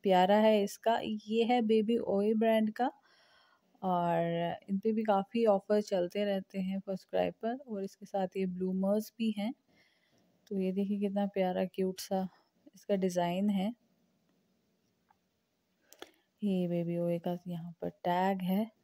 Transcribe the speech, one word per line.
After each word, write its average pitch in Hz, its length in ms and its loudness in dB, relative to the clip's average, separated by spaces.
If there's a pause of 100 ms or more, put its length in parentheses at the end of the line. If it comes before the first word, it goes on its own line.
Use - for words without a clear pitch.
प्यारा 190 320 6
है 214 280 6
इसका। 226 400 -2
ये 220 400 -2
है 247 180 2
बेबी 220 360 2
ओए 202 360 0
ब्रांड 220 380 2
का 247 200 -2 (920)
और 170 720 0 (140)
इन 196 100 -2
पे 220 120 0
भी 220 120 -2
काफ़ी 214 420 0
ऑफर 208 360 2
चलते 190 420 -2
रहते 196 360 -4
हैं 190 200 -4
फर्स्ट 190 300 -10
क्राई 180 220 0
पर। 226 240 -6
और 233 280 -8
इसके 196 220 -12
साथ 190 220 -2 (100)
ये 190 80 -2
ब्लूमर्स 190 720 -2
भी 226 140 0
हैं, 208 220 -4 (920)
तो 196 120 -4
ये 185 120 0
देखिए 202 280 -2
कितना 202 260 0
प्यारा 185 400 0
क्यूट 185 340 -4
सा 190 300 -4 (460)
इसका - 200 -2
डिज़ाइन 180 540 0
है। 196 360 -2 (2500)
ये 185 240 0
बेबी 170 300 -2
ओए 170 220 0
का 175 180 -4 (100)
यहाँ 170 340 -10
पर 175 80 -4
टैग 185 520 0
है। 196 300 0 (120)